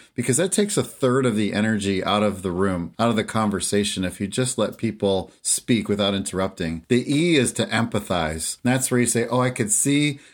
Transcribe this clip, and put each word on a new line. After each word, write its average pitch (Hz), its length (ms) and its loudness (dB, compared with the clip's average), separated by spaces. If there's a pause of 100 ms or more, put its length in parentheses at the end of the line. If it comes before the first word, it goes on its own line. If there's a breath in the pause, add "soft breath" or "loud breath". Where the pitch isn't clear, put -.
(140 loud breath)
because 123 220 0
that 185 160 0
takes 208 240 2
a 131 80 2
third 131 420 0
of 113 80 2
the 104 180 0
energy 98 520 0
out 104 180 2
of 92 200 0
the 95 100 -2
room, 87 440 0
out 117 140 2
of 107 60 0
the 107 80 0
conversation, 104 800 0
if 90 160 -6
you 101 80 -2
just 127 280 -2
let 107 220 -2
people 98 540 -2 (100)
speak - 460 0
without 101 260 2
interrupting. 90 720 -4
The 123 240 2
E 165 220 2
is 123 200 2
to - 120 -2
empathize. 98 960 -2
That's 127 280 0
where 123 100 4
you 120 60 2
say, 117 200 0
"Oh, 127 140 0
I 127 100 0
could 110 220 -2
see 143 480 0 (140)